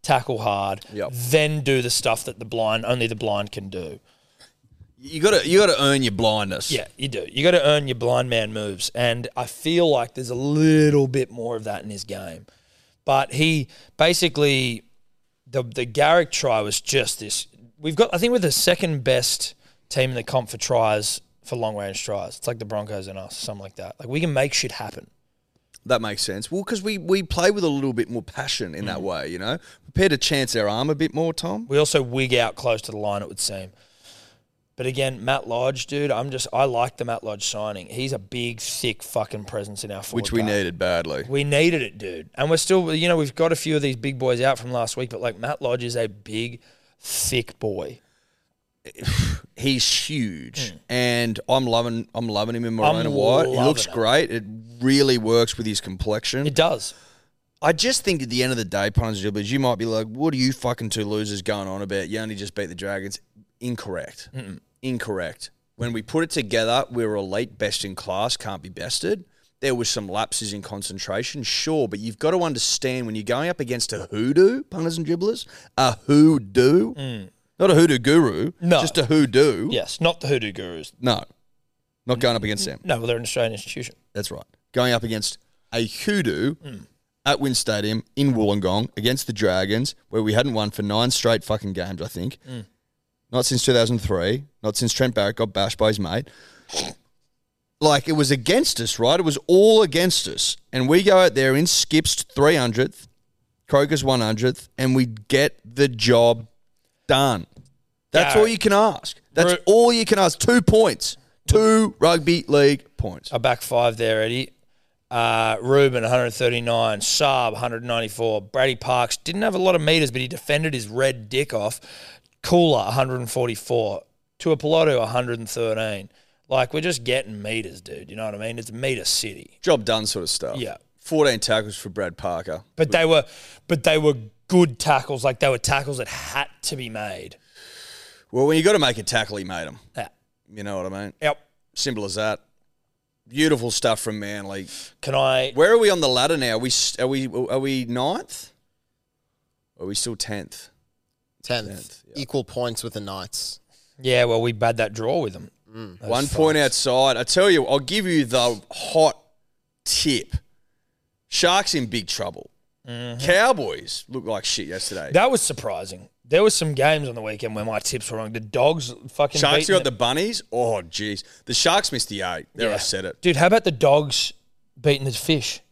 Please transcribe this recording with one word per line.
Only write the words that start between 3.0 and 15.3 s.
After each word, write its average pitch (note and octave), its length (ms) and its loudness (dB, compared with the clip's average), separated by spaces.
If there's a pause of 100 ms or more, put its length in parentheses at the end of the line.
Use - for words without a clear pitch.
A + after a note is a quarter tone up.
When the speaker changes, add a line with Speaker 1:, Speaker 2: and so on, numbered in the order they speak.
Speaker 1:
the A2+ 80 -4
blind G#2 360 -2
can G2 180 -10
do." E2+ 300 -10 (960)
Speaker 2:
You C#3+ 240 -8
gotta, F3+ 260 4
you F3 120 6
gotta F3+ 220 6
earn C#3 200 4
your A#2 120 0
blindness. G#2 580 0
Speaker 1:
Yeah, A2 160 -4 (100)
you C3+ 100 -6
do. G2+ 240 -8
You C3+ 120 -2
gotta E3+ 240 6
earn D3 200 4
your B2+ 80 -2
blind B2 340 0
man A2 240 0
moves, G#2 420 -6
and A#2+ 320 0 (100)
I B2 80 -4
feel E3 440 2
like A#2+ 260 0
there's B2 160 -8
a B2 40 -4
little D3+ 720 6
bit C3 220 -2
more A#2 260 -6
of A2 100 -8
that G2+ 180 -6
in G#2+ 80 -12
his G2 120 -12
game. G2+ 440 -12 (560)
But C3+ 300 2
he D3+ 340 2 (300)
basically, C#3+ 840 2 (640)